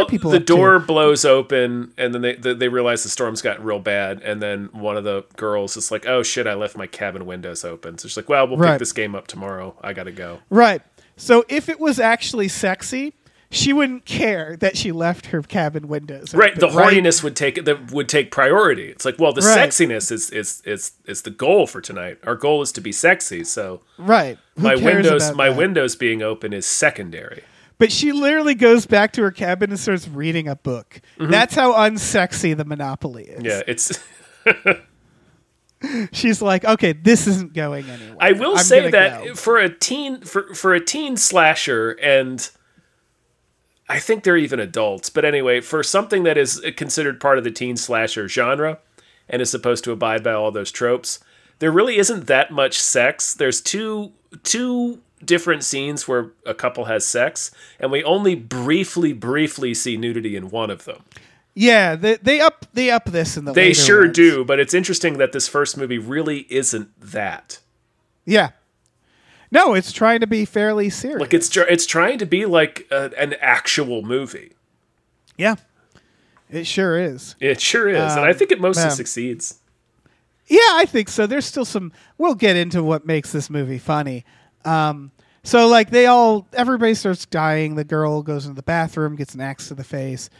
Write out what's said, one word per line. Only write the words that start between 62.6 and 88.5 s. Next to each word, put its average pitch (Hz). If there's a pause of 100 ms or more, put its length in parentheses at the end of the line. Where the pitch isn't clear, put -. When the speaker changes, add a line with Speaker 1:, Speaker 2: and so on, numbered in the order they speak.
Speaker 1:
they 247
up 233
this 165
in 147
the 143
Speaker 2:
They 180
Speaker 1:
later 143
Speaker 2:
sure 208
Speaker 1:
ones. 170
Speaker 2:
do, 165
but 139
it's 143
interesting 175
that 131
this 135
first 143
movie 123
really 139
isn't 123
that. 98 (680)
Speaker 1:
Yeah. 180 (1000)
No, 294
it's 185
trying 226
to 226
be 214
fairly 208
serious. 254
Speaker 2:
Like, -
it's 170
tr-, -
it's 170
trying 190
to 208
be, 185
like, 160
a, 139
an 147
actual 123
movie. 113 (840)
Speaker 1:
Yeah. 208 (920)
It 165
sure 180
is. 147
Speaker 2:
It 135
sure 233
is. 190 (200)
And 147
I 156
Speaker 1:
Um, 180
Speaker 2:
think 392
it 214
mostly 180
Speaker 1:
yeah. 160
Speaker 2:
succeeds. 123 (880)
Speaker 1:
Yeah, 320 (140)
I 330
think 220
so. 214
There's 262
still 262
some, 185 (260)
we'll 320
get 190
into 175
what 156
makes 160
this 147
movie 135
funny. 139 (400)
Um, 151 (340)
so, 233
like, 226
they 247
all, 233
everybody 240
starts 190
dying. 156
The 151
girl 151
goes 147
into 139